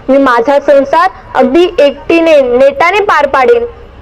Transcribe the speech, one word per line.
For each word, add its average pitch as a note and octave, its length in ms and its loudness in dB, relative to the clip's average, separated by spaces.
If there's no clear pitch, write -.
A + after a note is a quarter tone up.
मी C4+ 80 2
माझा C4+ 420 0
संसार D4 500 0
अगदी C4+ 320 0
एकटीने D#4 640 0
नेटाने C#4 580 0
पार E4 280 0
पाडेन. B3 380 0